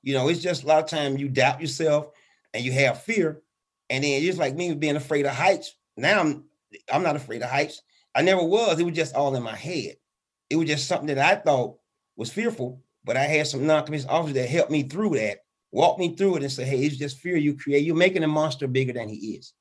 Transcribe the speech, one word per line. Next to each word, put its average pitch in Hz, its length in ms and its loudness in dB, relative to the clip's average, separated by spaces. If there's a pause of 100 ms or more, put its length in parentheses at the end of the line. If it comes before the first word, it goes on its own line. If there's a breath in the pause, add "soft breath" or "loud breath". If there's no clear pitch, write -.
You 135 100 -2
know, 135 160 2
it's 170 120 0
just 165 220 -4
a 143 40 -6
lot 156 160 6
of 160 60 -8
times 139 300 -2
you 139 80 -2
doubt 131 340 2
yourself 151 460 0 (460 soft breath)
and 123 100 -4
you 131 80 -2
have 135 320 2
fear. 175 380 -2 (480)
And 135 140 -2
then 143 200 2
it's 175 140 0
like 139 180 -2
me 175 180 -4
being 147 220 0
afraid 147 300 0
of 139 80 -2
heights. 180 420 0 (220)
Now 180 240 2
I'm, 147 240 -2 (460)
I'm 160 120 0
not 151 140 0
afraid 117 240 -8
of 120 80 -6
heights. 147 320 -2 (340)
I 135 60 4
never 185 220 4
was. 185 360 2
It 175 60 2
was 170 100 -4
just 143 200 -2
all 135 200 2
in 120 80 -4
my 110 120 -8
head. 131 400 -8 (540)
It 147 60 -2
was 160 120 2
just 147 200 -2
something 151 200 -2
that 139 120 -2
I 175 160 4
thought 131 420 0 (380)
was 117 160 -8
fearful, 160 500 -4 (220)
but 120 140 -2
I 135 60 2
had 151 240 2
some 139 200 -2
non-commissioned 151 420 0
officers 151 260 0
that 127 140 0
helped 160 220 2
me 151 120 2
through 175 280 -2
that, 110 280 -2 (320)
walked 156 280 4
me 170 160 -2
through 190 220 2
it 139 60 -2
and 135 80 -4
said, 131 160 -6
"Hey, 135 180 0
it's 147 120 -2
just 139 220 -8
fear 175 180 -2
you 147 180 2
create. 143 300 0
You're 165 100 0
making 185 280 2
a 151 40 2
monster 151 400 -2
bigger 127 260 -2
than 113 160 -8
he 107 260 -10
is. - 260 -20